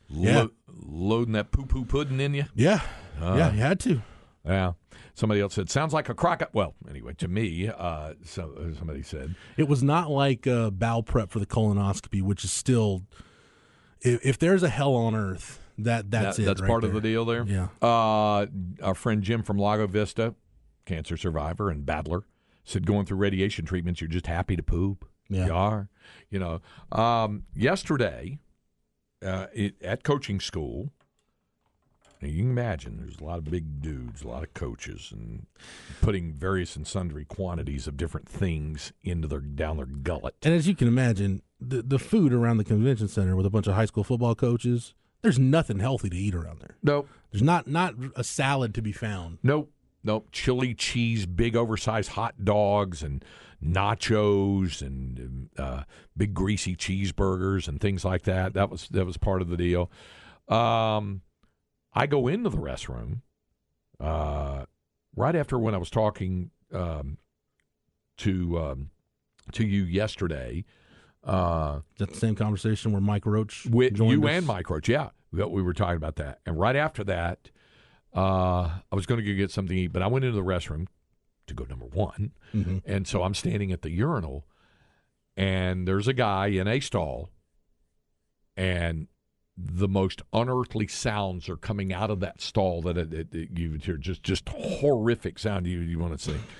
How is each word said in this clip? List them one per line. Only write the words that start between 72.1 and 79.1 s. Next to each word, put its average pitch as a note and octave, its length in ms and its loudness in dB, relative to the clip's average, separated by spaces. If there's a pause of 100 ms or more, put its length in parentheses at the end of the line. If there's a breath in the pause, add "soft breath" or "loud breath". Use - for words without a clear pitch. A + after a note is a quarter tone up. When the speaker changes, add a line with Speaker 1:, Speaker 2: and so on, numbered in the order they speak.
Speaker 2:
the - 40 -14
same A2+ 160 2
conversation G#2+ 600 0
where G2 80 2
Mike G#2 260 2
Roach G#2 400 -2
Speaker 1:
with A#2+ 260 6
Speaker 2:
joined A2+ 180 6 (120)
Speaker 1:
you D3 40 4
Speaker 2:
us? D3 100 4
Speaker 1:
and F3 100 0
Mike F#2 240 -4
Roach, D#2 180 0
yeah. C#3+ 200 2 (220)
We, F#2+ 120 0
we F#2+ 180 0
were F2+ 120 2
talking F2 240 0
about D2+ 180 -4
that. C#2+ 320 -8
And E2 120 -2
right A#2 180 2
after D3 260 -2
that, F2 480 -4 (640 soft breath)
uh, F#2 540 2 (220)
I - 40 -4
was G2 100 0
gonna A#2 160 0